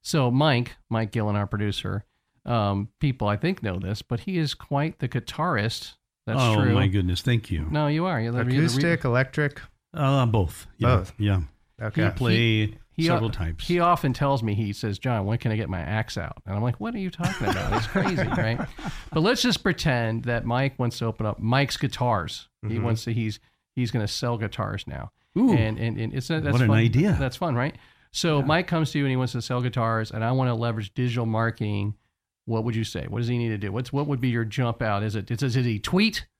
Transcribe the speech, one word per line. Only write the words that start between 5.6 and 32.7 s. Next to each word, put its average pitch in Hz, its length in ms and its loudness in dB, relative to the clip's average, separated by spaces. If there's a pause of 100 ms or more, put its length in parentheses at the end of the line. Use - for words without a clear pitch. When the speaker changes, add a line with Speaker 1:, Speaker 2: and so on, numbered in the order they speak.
Speaker 1:
That's 117 160 0
Speaker 2:
Oh, 113 140 4
Speaker 1:
true. 104 180 4
Speaker 2:
my 98 140 4
goodness, 90 340 2
thank 117 300 0
you. 78 180 -2
Speaker 1:
No, 151 160 0
you 151 220 0
are. 156 120 -2
You're 117 120 -2
the, 123 80 -2
you're 123 60 0
the 123 60 0
re- 139 120 4
Speaker 3:
Acoustic, 160 420 2
electric? 131 560 0 (320)
Speaker 2:
Uh, 139 320 4
both. 107 400 0 (120)
Yeah, 123 200 4
Speaker 3:
Both. - 220 -2
Speaker 2:
yeah. 101 220 2 (380)
Speaker 3:
Okay. 110 260 0
Speaker 2:
I 104 40 4
play 113 260 2
Speaker 1:
He, 110 420 2 (160)
he 165 120 0
Speaker 2:
several 113 240 2
Speaker 1:
o-, - 20 -2
Speaker 2:
types. - 360 -4
Speaker 1:
he 175 120 2
often 170 320 4
tells 139 300 2
me, 107 140 0
he 104 180 0
says, 101 240 -4
"John, 113 280 0
when 110 120 0
can 117 140 0
I 107 40 0
get 107 140 -2
my 92 120 -4
axe 107 360 -4
out?" - 300 -8
And 95 80 -4
I'm 104 80 -2
like, 123 160 -2
"What 233 160 -6
are 208 40 -6
you 185 120 -4
talking - 360 -4
about? - 260 -2
It's - 140 -2
crazy," 262 280 0
Speaker 2:
<laughs> - 220 0
Speaker 1:
right? 117 220 0 (520)
But 156 100 0
let's 240 220 2
just 247 180 0
pretend 117 640 0
that 117 220 -2
Mike 131 340 0
wants 120 200 0
to 117 60 -2
open 110 220 -2
up 104 120 -4
Mike's 127 380 2
Guitars. 120 720 -2 (160)
He 107 120 -4
Speaker 3:
Mm-hmm. 104 80 -2
Speaker 1:
wants 113 200 0
to, 117 100 -4
he's, 110 260 -2 (360)
he's 123 160 0
gonna 107 160 0
sell 120 300 -2
guitars 104 500 -6
now. - 240 -10 (260)
Speaker 2:
Ooh. 233 160 6
Speaker 1:
And, 110 260 2
and, 113 200 -2
and 110 140 -4
it's, 127 140 -6
that's 160 180 -2
Speaker 2:
What 127 160 4
an 120 60 4
Speaker 1:
fun. 107 100 6
Speaker 2:
idea. 120 420 4
Speaker 1:
That's 131 180 -2
fun, 156 180 -2
right? 127 200 -2 (380)
So 151 260 2
Speaker 2:
Yeah. 131 60 0
Speaker 1:
Mike 165 220 2
comes 160 240 0
to 151 80 0
you 139 60 2
and 135 40 2
he 127 60 2
wants 127 160 0
to 120 100 -4
sell 123 200 -2
guitars, 113 500 0
and 110 120 -4
I 120 100 2
wanna 131 200 2
leverage 110 400 -4
digital 120 320 0
marketing. 110 720 0 (500)
What 113 200 -2
would 117 100 -2